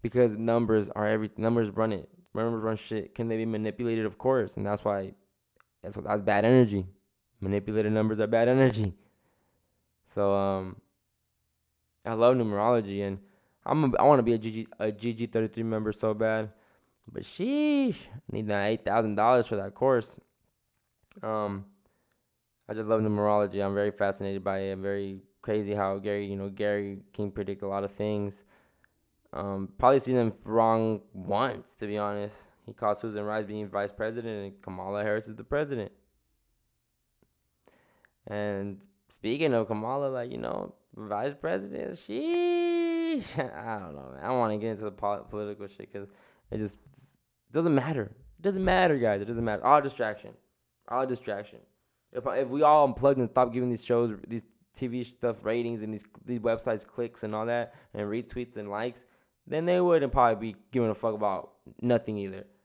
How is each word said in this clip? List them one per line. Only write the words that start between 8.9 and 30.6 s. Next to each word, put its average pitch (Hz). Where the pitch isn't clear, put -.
So, 101
um, 98
I 113
love 117
numerology, 104
and 95
I'm 151
a, 127
I -
wanna 139
be 117
a 113
G 110
G, 110
a 107
G 110
G 113
thirty-three 113
member 110
so 110
bad. 110
But -
sheesh, 277
I -
need 107
that 101
eight 110
thousand 107
dollars 117
for 110
that 98
course. 127
Um, 104
I 107
just 110
love 110
numerology. 104
I'm 98
very 101
fascinated 98
by 98
it. 98
I'm 95
very 98
crazy 104
how 98
Gary, 101
you 98
know, 98
Gary 101
can 104
predict 101
a 101
lot 98
of 98
things. 104
Um, 98
probably 135
seen 127
him 113
wrong 110